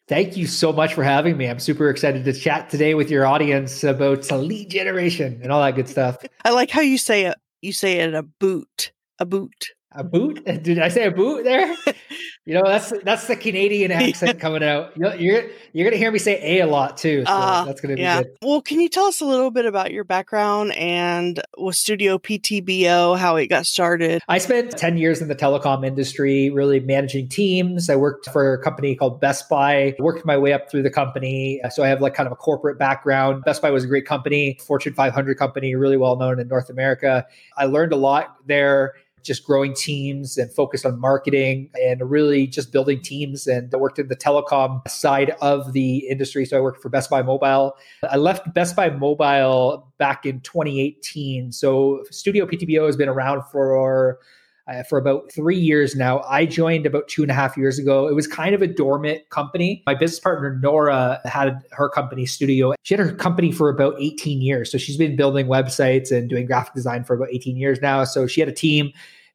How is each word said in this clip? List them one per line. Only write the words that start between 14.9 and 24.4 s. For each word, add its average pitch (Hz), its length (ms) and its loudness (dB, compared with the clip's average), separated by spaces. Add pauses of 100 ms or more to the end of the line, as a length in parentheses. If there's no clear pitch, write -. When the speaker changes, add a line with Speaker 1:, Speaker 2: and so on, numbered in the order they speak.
Speaker 1:
You're, 190 200 0
you're, 190 260 2 (320)
you're 165 100 0
gonna 220 140 2
hear 226 120 2
me 214 80 0
say 202 220 0
"a" 170 240 2
a - 20 2
lot 143 300 0
too, 147 300 0
so 190 40 0
Speaker 2:
Uh, 190 360 2
Speaker 1:
that's - 160 -8
gonna 139 140 -4
be - 40 -6
Speaker 2:
yeah. 175 220 0
Speaker 1:
good. - 180 -6
Speaker 2:
Well, 285 220 0
can 302 180 0
you 339 80 4
tell 381 160 0
us 381 160 0
a 302 60 -2
little 262 240 2
bit 233 160 0
about 190 260 -2
your 202 120 -8
background 208 680 0
and 175 680 -2 (160)
with 185 160 -4
Studio 196 420 0
P 208 220 -4
T 208 240 -4
B 185 260 2
O, 175 280 4
how 175 200 2
it 147 120 0
got 170 180 2
started? 170 600 0
Speaker 1:
I 175 100 2
spent 240 400 0